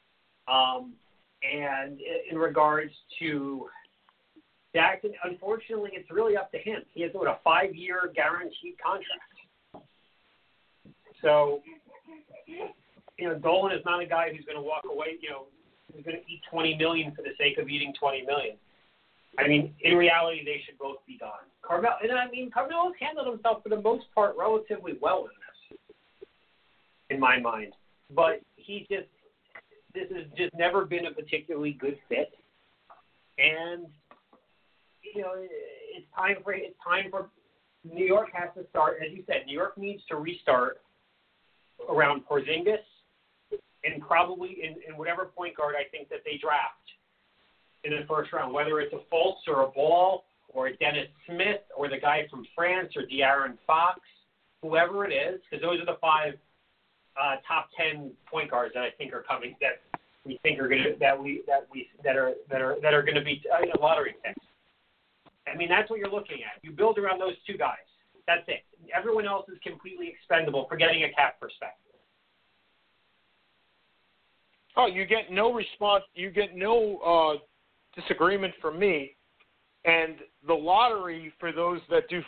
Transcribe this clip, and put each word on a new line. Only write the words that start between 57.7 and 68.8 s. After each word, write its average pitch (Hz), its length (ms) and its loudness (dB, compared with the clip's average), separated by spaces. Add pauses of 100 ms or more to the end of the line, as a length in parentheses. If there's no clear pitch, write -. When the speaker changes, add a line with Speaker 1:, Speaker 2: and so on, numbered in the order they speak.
Speaker 1:
ten 151 340 -4 (140)
point 151 260 -6
guards 120 220 0
that 123 100 -4
I 117 80 -4
think 131 220 -12
are 120 100 -10
coming, 123 380 -6
that 131 200 -2 (440)
we 131 180 -10
think 147 160 0
are 131 80 -2
gonna, 135 320 0
that 139 180 4
we, 143 300 -8
that 139 240 0
we, 131 180 -14 (140)
that 135 140 2
are, 131 160 2 (160)
that 135 120 -2
are, 135 200 0
that 151 120 6
are 147 80 6
gonna 143 220 2
be, 143 260 -6
uh, 170 120 4
you 175 60 2
know, 160 120 -2
lottery 151 340 4 (120)
picks. - 200 -10 (1040)
I - 80 -10
mean, 170 140 -4
that's 185 200 2
what 220 100 -4
you're 196 100 -6
looking 196 340 -8
at. 107 180 -16
You 156 100 -18
build 202 260 4
around 190 220 0
those 185 180 -4 (100)
two 196 100 -8
guys. 143 200 -2 (500)
That's - 220 0
it. - 160 -8 (280)